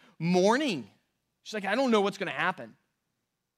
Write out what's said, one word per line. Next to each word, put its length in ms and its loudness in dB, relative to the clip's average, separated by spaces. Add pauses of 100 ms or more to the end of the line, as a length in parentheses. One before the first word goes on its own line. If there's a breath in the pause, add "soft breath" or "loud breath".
(200 soft breath)
mourning. 680 2 (540)
She's 120 -12
like, 100 -8
"I 100 -2
don't 160 2
know 100 4
what's 180 -2
gonna 120 -6
happen. 460 -6 (800)